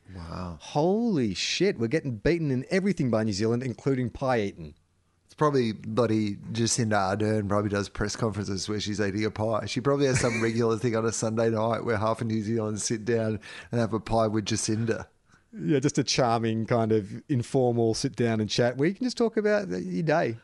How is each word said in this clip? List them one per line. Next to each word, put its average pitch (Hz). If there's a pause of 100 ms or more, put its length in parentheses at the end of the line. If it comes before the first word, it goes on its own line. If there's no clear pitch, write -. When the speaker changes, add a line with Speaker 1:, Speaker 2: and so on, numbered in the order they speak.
(160)
Speaker 1:
Wow. 85
Speaker 2:
Holy 170
shit, -
we're 117
getting 139
beaten 156
in 131
everything 185
by 110
New 107
Zealand, 113
including 127
pie 127
eating. 85 (540)
Speaker 1:
It's -
probably 135
bloody 110 (160)
Jacinda 107
Ardern 107
probably 104
does 101
press 104
conferences 98
where 104
she's 101
eating 104
a 107
pie. 107
She 123
probably 139
has 127
some 117
<laughs> -
regular 113
thing 113
on 113
a 113
Sunday 113
night 110
where 117
half 110
of 117
New 110
Zealand 107
sit 110
down 110 (300)
and 120
have 107
a 110
pie 113
with 107
Jacinda. 110 (480)
Speaker 2:
Yeah, 160
just 139
a 139
charming 113
kind 113
of 110
informal 120
sit 127
down 113
and 107
chat 123
where 143
you 196
can 247
just 247
talk 226
about 208
your 180
day. 156